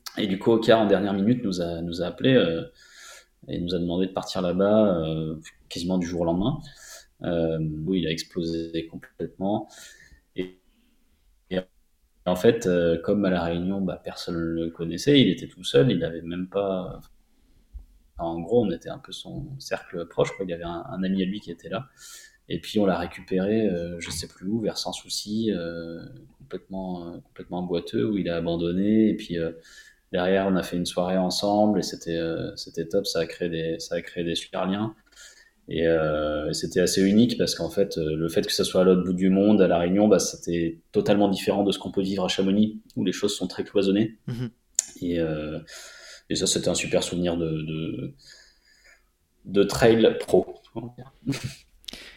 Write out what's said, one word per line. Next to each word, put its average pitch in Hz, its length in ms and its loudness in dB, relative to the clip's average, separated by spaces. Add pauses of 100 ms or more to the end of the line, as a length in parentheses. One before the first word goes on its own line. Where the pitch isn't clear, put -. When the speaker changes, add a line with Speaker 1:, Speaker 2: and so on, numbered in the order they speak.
(160)
Speaker 1:
Et 107 100 0
du 95 120 -2
coup, 117 120 2
Oka, 113 260 6
en 110 80 4
dernière 98 280 2
minute, 113 300 2
nous 90 180 -2
a, 85 200 -4
nous 85 200 -4
a 87 40 -2
appelé, 98 300 0
euh, 82 280 2 (840)
et 85 120 -6
nous 87 140 -4
a 87 60 0
demandé 87 280 0
de 92 60 -8
partir 92 280 -4
là-bas, 95 600 4
euh, 80 320 -2 (320)
quasiment 90 300 -2
du 87 80 0
jour 85 160 -4
au 85 40 2
lendemain. 92 340 0 (640)
Euh, 82 360 0 (260)
où 95 100 0
il 85 120 0
a 80 40 -2
explosé 82 760 -6
complètement. 95 800 -6 (680)
Et, 92 240 -8 (880)
et 92 100 0 (640)
en 90 100 2
fait, 117 320 4
euh, 85 340 4
comme 104 240 0
à 95 40 4
la 87 140 2
Réunion, 90 380 -2
bah, 90 220 -4
personne - 320 -8
ne 82 300 -2
le 82 40 -4
connaissait, 85 500 2
il 107 100 8
était 85 180 -4
tout - 160 -18
seul, 135 280 4
il 87 120 0
avait 82 180 -6
même 87 260 -6
pas, 95 540 -4 (1160)
en 82 200 -4
gros, 110 260 2
on 92 60 -2
était - 180 -8
un 90 100 -10
peu - 120 -18
son 92 360 -12 (120)
cercle - 480 -8
proche, - 280 0
quoi. 98 100 -6
Il 90 60 -6
y - 20 -4
avait 85 100 -10
un, 85 260 -8
un 92 140 -4
ami 95 200 0
à - 20 2
lui 101 140 -6
qui - 120 -14
était 85 180 -14
là. 110 180 -8 (600)
Et 87 120 -6
puis - 180 -2
on 104 60 4
l'a 87 120 2
récupéré, 95 680 -2
euh, 87 320 -4
je 82 100 -10
sais 85 180 -8
plus - 200 -12
où, 110 140 -2
vers 92 160 -4
Sans 90 160 -6
Souci, 107 580 -4
euh, 85 480 -6 (380)
complètement, 92 680 -10
euh, 85 120 -14
complètement 90 440 -10
boiteux, 90 460 -2
où 104 80 0
il 87 120 -2
a 85 80 -2
abandonné. 90 720 2
Et 95 60 2
puis, - 220 -6
euh, 82 140 -2 (600)
derrière, 95 360 2
on 95 80 4
a 85 80 2
fait - 140 -4
une 87 80 -2
soirée 90 320 0
ensemble 101 640 4
et - 20 0
c'était, 85 340 -6
euh, 82 400 -4
c'était - 320 -8
top. 98 180 0
Ça - 140 -2
a 82 60 2
créé - 240 -4
des, 82 300 -2
ça - 160 -8
a 85 60 -2
créé - 220 -8
des 85 120 0
super 92 300 -6
liens. 104 300 -2 (720)
Et, 82 180 -2
euh, 76 680 0
c'était 80 260 -2
assez 90 240 2
unique 107 340 4
parce - 160 0
qu'en 82 160 -4
fait, 98 280 0
euh, 78 180 -2
le 82 140 0
fait 80 180 0
que - 60 -4
ça 98 100 0
soit 95 160 0
à 92 60 6
l'autre 92 180 6
bout 92 80 0
du 90 180 2
monde, 98 320 6
à 90 60 6
La 87 100 4
Réunion, 95 300 4
bah, 95 120 8
c'était 85 600 -4 (140)
totalement 101 340 4
différent 98 380 0
de 95 80 2
ce - 60 -4
qu'on 92 120 -8
peut 98 100 -2
vivre 95 220 -2
à 90 60 0
Chamonix, 104 500 2 (160)
où 113 80 -2
les 95 80 0
choses - 240 -2
sont 90 120 -4
très 95 180 -6
cloisonnées. 101 500 2 (120)
Speaker 2:
Mhm. 120 220 -6 (520)
Speaker 1:
Et, 87 180 -2
euh, 78 400 -4 (720)
et 85 60 0
ça, 92 120 0
c'était 90 220 0
un 87 60 2
super - 280 0
souvenir 87 320 -2
de, 80 280 -2
de, 78 500 -8 (1300)
de 98 200 4
trail 113 580 6
pro, - 340 2 (200)
on 113 40 -6
va 120 160 -12
dire. - 180 -18 (120)
<laughs> 135 160 -4 (760)